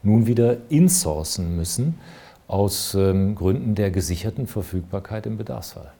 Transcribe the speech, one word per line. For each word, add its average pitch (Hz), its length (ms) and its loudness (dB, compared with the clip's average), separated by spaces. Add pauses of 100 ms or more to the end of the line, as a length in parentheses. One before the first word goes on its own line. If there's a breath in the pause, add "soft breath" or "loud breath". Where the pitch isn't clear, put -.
nun 107 220 6
wieder 117 320 2 (120)
insourcen 87 840 2
müssen, 120 440 -2 (480 loud breath)
aus, 98 480 -2
ähm, 98 400 4
Gründen 95 400 0
der 101 160 2
gesicherten 95 560 -2
Verfügbarkeit 98 800 -6
im 110 100 -6
Bedarfsfall. 104 640 -10